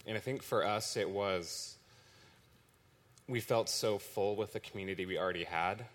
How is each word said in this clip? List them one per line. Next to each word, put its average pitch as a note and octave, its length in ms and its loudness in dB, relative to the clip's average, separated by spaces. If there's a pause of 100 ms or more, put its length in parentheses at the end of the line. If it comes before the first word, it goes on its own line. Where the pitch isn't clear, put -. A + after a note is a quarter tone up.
And A2 100 -2
I G#2 40 0
think C3 220 -4
for G#2 220 2
us, G#2 320 0
it G2 120 2
was, F#2+ 680 -2 (1500)
we B2 120 0
felt A2+ 280 2
so G#2+ 300 2
full G2+ 380 0
with G#2 160 -2
the G#2+ 80 -4
community F#2+ 460 -4
we F#2 100 -2
already F2 280 0
had F#2 500 0